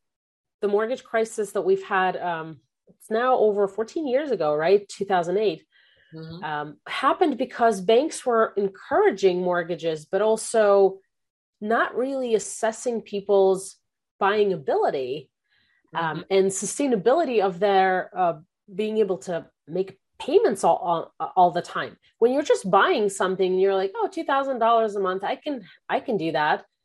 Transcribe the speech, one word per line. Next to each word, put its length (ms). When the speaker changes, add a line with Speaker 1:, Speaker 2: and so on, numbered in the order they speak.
Speaker 1:
the 60
mortgage 360
crisis 500
that 100
we've 200
had, 320
um, 440
it's 220
now 280
over 300
fourteen 400
years 240
ago, 240
right? 320
Two 180
thousand 320
eight, 260
Speaker 2:
Mm-hmm. 300
Speaker 1:
um, 420
happened 520
because 420
banks 460
were 320
encouraging 840
mortgages, 600
but 180
also 760
not 340
really 400
assessing 640
people's 800
buying 320
ability, 800
um, 220
Speaker 2:
Mm-hmm. 120
Speaker 1:
and 180
sustainability 960
of 200
their, 520
uh, 200
being 220
able 220
to 260
make 300
payments 460
all, 540
all, 180
all 140
the 100
time. 340
When 140
you're 100
just 260
buying 380
something, 500
you're 180
like, 200
"Oh, 160
two 140
thousand 340
dollars 380
a 20
month, 240
I 140
can, 260
I 140
can 160
do 160
that." 320